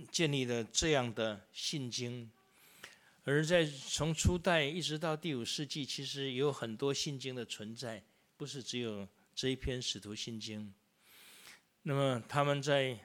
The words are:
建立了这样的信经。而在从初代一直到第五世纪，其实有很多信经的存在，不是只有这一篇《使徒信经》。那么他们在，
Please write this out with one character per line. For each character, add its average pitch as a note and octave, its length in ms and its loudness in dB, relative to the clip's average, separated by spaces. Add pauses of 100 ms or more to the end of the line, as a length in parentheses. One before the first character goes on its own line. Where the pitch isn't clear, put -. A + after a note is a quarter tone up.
(120)
建 D#3+ 200 4
立 C3+ 140 2
了 A#2+ 180 0
这 D#3+ 280 2
样 B2 220 4
的 A2 380 -2
信 C3 400 -4
经。 A#2+ 380 -6 (1000)
而 D3 160 6
在 E3+ 220 6
从 D3 480 -2
初 F3 240 4
代 E3+ 260 4
一 D3+ 160 -2
直 D3+ 200 -2
到 D#3 180 0
第 C3 160 -2
五 A#2+ 100 -2
世 D3 220 -4
纪， C#3+ 180 -4
其 C3+ 220 -6
实 C3+ 280 -4
有 C3+ 200 2
很 A2+ 240 -6
多 C#3 160 2
信 C#3 260 -2
经 C3 140 -6
的 B2 100 -6
存 A2 320 -10
在， A2+ 260 -8 (360)
不 D3+ 80 -8
是 C3+ 160 -8
只 - 160 -4
有 G#2+ 300 -4 (260)
这 - 160 0
一 C3 60 2
篇 B2+ 260 -4
《使 - 180 -4
徒 G#2 140 -8
信 A2 260 -8
经》。 G#2+ 320 -8 (1080)
那 D3+ 140 -2
么 C3+ 340 2
他 C#3+ 140 4
们 C#3+ 180 2
在， C3+ 440 4